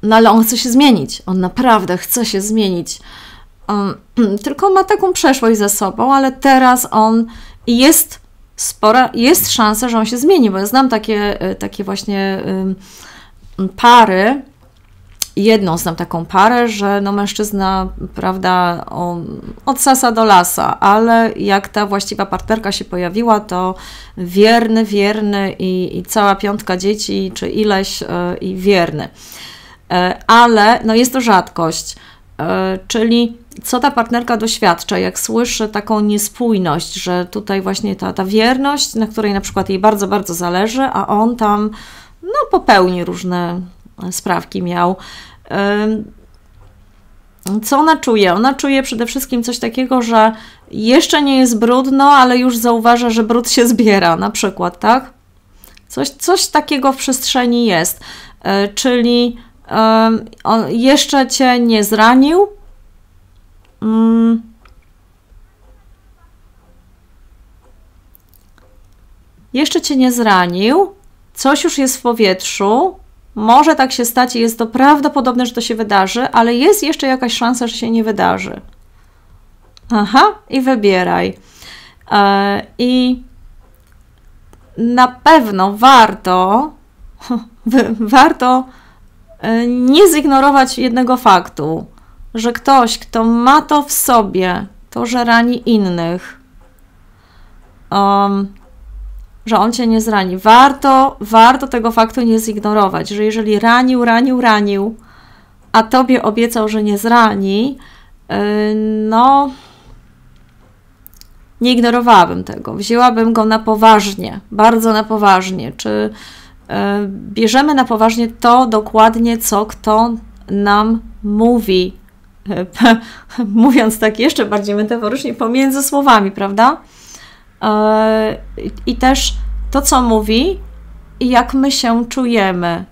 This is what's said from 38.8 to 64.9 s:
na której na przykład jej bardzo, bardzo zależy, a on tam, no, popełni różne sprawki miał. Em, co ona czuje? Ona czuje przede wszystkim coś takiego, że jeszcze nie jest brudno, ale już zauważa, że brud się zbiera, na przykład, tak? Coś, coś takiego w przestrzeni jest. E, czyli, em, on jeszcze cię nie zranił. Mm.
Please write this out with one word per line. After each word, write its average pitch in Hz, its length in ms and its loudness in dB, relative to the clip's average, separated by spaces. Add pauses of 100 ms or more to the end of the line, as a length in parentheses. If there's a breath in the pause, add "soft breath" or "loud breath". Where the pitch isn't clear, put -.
na 220 120 -2
której 214 260 -4
na 196 80 -2
przykład 190 280 -6
jej 190 100 -4
bardzo, 202 300 0
bardzo 196 260 -4
zależy, 185 480 -4
a 262 240 -4
on 226 300 0
tam, 214 340 -2 (520 loud breath)
no, 466 280 -4
popełni 185 540 2
różne 180 560 -6 (500)
sprawki 180 520 -6
miał. 175 340 -2 (520 loud breath)
Em, 208 560 -4 (1600)
co 269 160 0
ona 320 180 2
czuje? 208 380 2
Ona 247 200 0
czuje 269 280 -2
przede 233 240 -6
wszystkim 247 360 -6
coś 240 160 -8
takiego, 254 440 -2
że 226 300 2 (380 loud breath)
jeszcze 285 520 2
nie 269 160 2
jest 240 200 2
brudno, 262 460 2
ale 254 340 6
już 247 180 0
zauważa, 233 540 2
że 226 120 0
brud 233 280 0
się 240 160 4
zbiera, 196 500 2
na 196 140 -4
przykład, 185 500 -6
tak? 247 320 0 (760 soft breath)
Coś, 269 200 -6
coś - 380 -2
takiego 277 460 -2
w 269 40 -4
przestrzeni 240 680 -2
jest. 175 340 -2 (420 loud breath)
E, 196 260 -2
czyli, 240 680 0 (320 loud breath)
em, 226 560 0 (200)
on 208 260 0
jeszcze 262 560 2
cię 254 340 0
nie 226 240 2
zranił. 262 640 4 (1300)
Mm. 226 600 2 (4000)